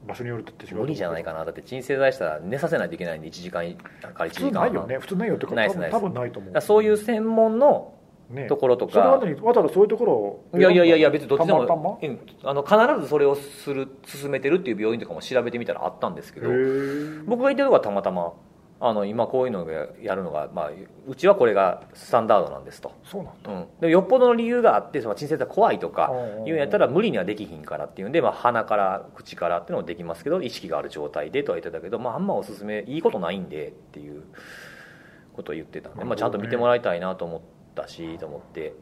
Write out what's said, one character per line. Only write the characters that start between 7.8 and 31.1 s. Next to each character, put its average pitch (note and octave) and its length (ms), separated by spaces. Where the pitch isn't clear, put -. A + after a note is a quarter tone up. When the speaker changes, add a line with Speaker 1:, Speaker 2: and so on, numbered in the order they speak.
Speaker 1:
ね。 B2+ 160
Speaker 2:
と C#3 100
こ C3 120
ろ A#2+ 100
と G2+ 80
か。 - 60
Speaker 1:
そ G#3 60
れ G3 80
は C4+ 120
何？ F#3 240
わ A3+ 100
ざ A#3+ 80
わ D#3 80
ざ - 60
そ F3+ 60
う - 20
い G#3+ 40
う - 20
と G#3+ 100
こ A#3+ 80
ろ F3+ 80
を G#2 380
選 F3 80
ん - 20
だ F#3 60
の？ F3 60
Speaker 2:
い - 40
や F3 60
い E3+ 40
や - 0
い - 20
や E3 60
い D#3 60
や、 D3 80
別 C#3+ 120
に B2+ 60
ど C3+ 80
っ - 20
ち E3 80
で F#3+ 60
も。 C3 140
Speaker 1:
た E3 100
ま D#3 60
た E3+ 60
ま？ G#3+ 140
Speaker 2:
う D#3+ 40
ん。 A#2+ 140
あ C3+ 100
の、 C#3+ 80
必 A3+ 400
ず C3 60
そ D3 100
れ C#3+ 80
を C#3 80
す - 400
る、 C3+ 140
勧 C#3+ 80
め C3+ 100
て C#3 80
る E3 80
っ - 40
て C#3+ 100
い G#2+ 40
う G2 60
病 A2 140
院 A#2 60
と G2+ 60
か F2 60
も D#2+ 80
調 B2 220
べ A#2 80
て A#2+ 80
み A#2 80
た - 80
ら - 100
あ F2+ 60
っ - 100
た A#2 80
ん F2+ 60
で D2+ 80
す - 100
け - 80
ど、 A#2+ 80
Speaker 1:
へ - 20
ー。 C#3 760
Speaker 2:
僕 A#3 160
が C4+ 80
行 C#4 40
っ - 40
た C#4 60
と C#4 40
こ A3 60
は C3+ 60
た G#2+ 100
ま G2+ 100
た G2 100
ま、 F2 220
あ A#2 140
の、 G#2 100
今 A2 220
こ B2+ 160
う B2+ 40
い B2 40
う - 20
の F2+ 120
を D#2+ 60
や-、 D#2 160
や G2+ 140
る F#2+ 80
の E2+ 80
が、 D2 220
ま F2 100
あ、 D2 80
う C3+ 80
ち - 140
は G3+ 80
こ B2+ 80
れ A2+ 80
が F#2+ 300
ス - 180
タ A#2+ 100
ン A2 60
ダ G#2+ 140
ー E2 60
ド C#2+ 40
な C2+ 80
ん C#2 60
で - 80
す - 80
と。 - 120
Speaker 1:
そ G3 160
う - 20
な - 80
ん - 120
だ。 G#2 100
Speaker 2:
う - 20
ん。 F2 120
で、 E3 100
よ F3 100
っ F3+ 60
ぽ B3+ 120
ど B3 100
の A#3 60
理 A#3 120
由 A#3+ 160
が D#3+ 140
あ G#2 40
っ - 100
て、 C#3 120
そ A2+ 80
の G2+ 40
鎮 D3 140
静 D#3 80
剤 B2+ 100
怖 G#3 260
い G2+ 60
と E2+ 120
か、 - 200
Speaker 1:
う C3 40
ん - 20
う B2+ 40
ん A2 180
う - 20
ん。 - 60
Speaker 2:
言 D#3+ 80
う - 20
ん D3+ 40
や C#3+ 60
っ - 40
た G#3 80
ら D#3+ 100
無 D#3 140
理 A3+ 80
に A#2+ 80
は F2+ 80
で G#2 80
き G#2 100
ひ E2 100
ん D2+ 80
か D2+ 140
ら D2+ 80
っ - 60
て - 100
い F#2+ 60
う - 20
ん B2+ 40
で、 D#3+ 100
ま A2 80
あ、 - 20
鼻 A#2 320
か A2 120
ら G2 380
口 - 220
か E2+ 120
ら F2 100
っ E2+ 80
て - 0
い - 20
う F3+ 40
の B2 100
も D#2+ 40
で E2+ 80
き E2+ 100
ま E2 100
す - 100
け C#3+ 60
ど、 F#3 100
意 B2+ 80
識 - 200
が D2+ 100
あ C#3+ 40
る C#3+ 60
状 D2 220